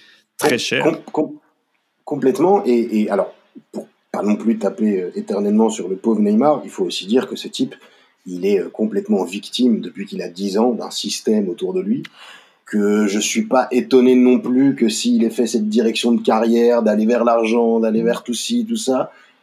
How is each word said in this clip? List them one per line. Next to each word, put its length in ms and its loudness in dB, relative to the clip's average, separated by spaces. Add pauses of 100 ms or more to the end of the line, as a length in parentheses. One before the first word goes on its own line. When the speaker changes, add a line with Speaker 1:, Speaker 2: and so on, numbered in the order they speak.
(380)
Speaker 1:
très 140 0
Speaker 2:
Com-, 60 2
Speaker 1:
cher. 260 -2
Speaker 2:
com-, 180 -2 (100)
com-, 220 -4 (720)
complètement. 600 2
Et, 360 0
et 80 -2
alors, 240 -2 (380)
pour 160 -12 (240)
pas 120 -4
non 140 0
plus 200 0
taper, 440 0
euh, 140 -6
éternellement 540 0
sur 180 -8
le 100 -6
pauvre 240 0
Neymar, 420 2
il 80 -16
faut 140 -4
aussi 200 -8
dire 220 0
que 80 -10
ce 120 -10
type, 280 -6 (500)
il 200 -6
est, 160 2
euh, 80 -8
complètement 560 -2
victime 560 0
depuis 240 -12
qu'il 160 -10
a 80 -8
dix 280 -4
ans 140 2
d'un 200 -6
système 580 -2
autour 240 -6
de 80 -2
lui, 220 -4 (600)
que 420 0
je 120 -2
suis 280 -2
pas 240 2
étonné 440 4
non 240 6
plus 360 2
que 140 2
s'il 340 0
ait 60 2
fait 180 0
cette 200 -2
direction 460 0
de 80 2
carrière, 640 2
d'aller 220 2
vers 200 2
l'argent, 540 2
d'aller 240 0
vers 200 -2
tout 120 -6
ci, 300 -4
tout 120 -4
ça, 340 -2 (320)